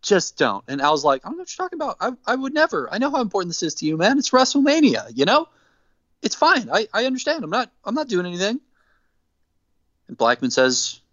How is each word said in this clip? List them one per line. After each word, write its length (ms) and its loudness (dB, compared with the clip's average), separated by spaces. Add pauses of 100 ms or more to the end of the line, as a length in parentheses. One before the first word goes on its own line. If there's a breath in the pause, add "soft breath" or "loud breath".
Just 360 0
don't. 300 0
And 140 -6
Al's 220 2
like, 220 2
I 40 -10
don't 80 -8
know 40 -12
what 160 -14
you're 80 -4
talking 120 -10
about. 220 -6
I, 320 -6
I 40 0
would 180 -6
never. 380 -2
I 80 -6
know 120 0
how 100 -2
important 280 -2
this 140 -6
is 120 -4
to 100 -10
you, 120 0
man. 200 4
It's 120 -2
WrestleMania, 840 4
you 120 0
know? 220 2 (760)
It's 140 -4
fine. 360 2
I, 220 0
I 120 0
understand. 380 -2
I'm 60 -10
not, 220 -4 (120)
I'm 120 -6
not 120 -2
doing 180 -2
anything. 340 -2 (1500)
And 100 -18
Blackman 340 2
says 480 0 (140)